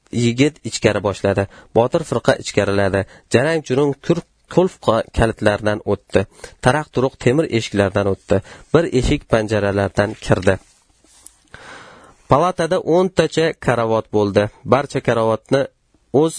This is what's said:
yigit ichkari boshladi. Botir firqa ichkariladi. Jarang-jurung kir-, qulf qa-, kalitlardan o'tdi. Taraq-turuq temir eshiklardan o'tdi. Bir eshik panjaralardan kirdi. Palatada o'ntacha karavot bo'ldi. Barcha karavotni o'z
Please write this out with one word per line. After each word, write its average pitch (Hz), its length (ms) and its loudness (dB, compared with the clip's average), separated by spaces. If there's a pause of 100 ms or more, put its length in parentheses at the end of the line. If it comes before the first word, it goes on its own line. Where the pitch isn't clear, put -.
yigit 120 500 0
ichkari 104 420 -2
boshladi. 98 460 -2 (220)
Botir 127 320 0
firqa 123 340 -2
ichkariladi. 98 720 -2 (220)
Jarang-jurung 143 680 0
kir-, - 300 -4 (260)
qulf 185 280 2
qa-, 110 280 0
kalitlardan 107 720 -2
o'tdi. 98 440 -2 (320)
Taraq-turuq 135 580 -2
temir 139 320 0
eshiklardan 101 600 -2
o'tdi. 98 340 -2 (280)
Bir 160 200 4
eshik 139 380 0
panjaralardan 101 840 0
kirdi. 98 440 0 (1700)
Palatada 170 560 0
o'ntacha 165 680 0
karavot 113 540 -2
bo'ldi. 104 360 0 (180)
Barcha 135 380 0
karavotni 117 600 0 (520)
o'z 156 260 2